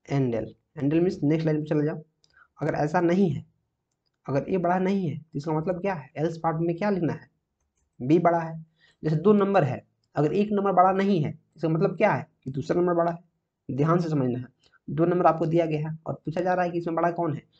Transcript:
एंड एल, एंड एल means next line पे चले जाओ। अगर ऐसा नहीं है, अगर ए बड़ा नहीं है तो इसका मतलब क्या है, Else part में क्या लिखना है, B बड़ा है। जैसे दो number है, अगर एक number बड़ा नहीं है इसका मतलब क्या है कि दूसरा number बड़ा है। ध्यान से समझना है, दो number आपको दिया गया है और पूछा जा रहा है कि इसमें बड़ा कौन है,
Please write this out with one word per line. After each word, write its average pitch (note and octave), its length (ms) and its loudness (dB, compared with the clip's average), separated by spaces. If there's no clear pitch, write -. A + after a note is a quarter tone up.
एंड C3+ 260 0
एल, A2 200 -6
एंड C#3+ 160 0
एल E3 80 2
means F3+ 220 0
next D#3 240 2
line D3+ 140 0
पे D3+ 60 -8
चले D3+ 180 0
जाओ। D3+ 180 -4
अगर - 180 -4
ऐसा D3+ 240 0
नहीं F3 300 4
है, B2 140 -6
अगर C3+ 220 -2
ए F#3 100 0
बड़ा F3 200 0
नहीं F#3+ 300 0
है D#3+ 80 -6
तो - 220 -12
इसका D#3 140 -4
मतलब E3+ 280 -2
क्या G3 140 -4
है, - 220 -12
Else E3 220 -2
part D#3+ 220 -2
में E3 160 -2
क्या G#3 140 -2
लिखना E3+ 220 0
है, - 160 -12
B C#3 200 4
बड़ा E3+ 200 2
है। E3 180 -8
जैसे D#3 160 0
दो F#3 160 4
number G3 300 4
है, B2 180 -4
अगर D3+ 180 2
एक G#3 180 0
number G3 200 0
बड़ा F3+ 220 6
नहीं G3 260 2
है B2 120 -2
इसका D#3+ 120 -4
मतलब D#3+ 280 0
क्या G3+ 160 4
है B2+ 140 -2
कि C3+ 60 -10
दूसरा C3 300 -2
number F3+ 140 2
बड़ा E3+ 180 0
है। - 640 -12
ध्यान D#3+ 240 2
से E3+ 80 -2
समझना B2+ 300 0
है, B2 80 -10
दो D3+ 160 0
number F3 220 2
आपको D#3+ 200 2
दिया E3 200 2
गया D#3 220 -4
है D#3+ 80 -8
और C#3+ 100 -6
पूछा D#3+ 240 -8
जा F3+ 140 0
रहा F3+ 100 0
है F3 60 -4
कि E3+ 80 -4
इसमें E3+ 180 -4
बड़ा E3+ 160 0
कौन E3+ 220 -4
है, - 80 -10